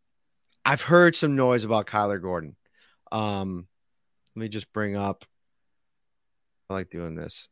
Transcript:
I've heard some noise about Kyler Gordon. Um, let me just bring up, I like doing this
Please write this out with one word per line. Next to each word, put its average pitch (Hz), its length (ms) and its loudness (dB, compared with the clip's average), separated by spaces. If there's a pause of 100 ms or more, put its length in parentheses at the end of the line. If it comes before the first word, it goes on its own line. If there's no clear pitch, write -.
(640)
I've 139 180 2
heard 170 340 8
some 147 180 0
noise 127 300 2
about 107 220 0
Kyler 101 340 0
Gordon. 85 340 -6 (560)
Um, 95 560 -4 (720)
let 110 60 -10
me 113 80 -8
just 104 240 -10
bring 104 220 -2
up, 101 280 -4 (1400)
I 95 60 -6
like 95 160 -8
doing 85 240 -10
this - 380 -12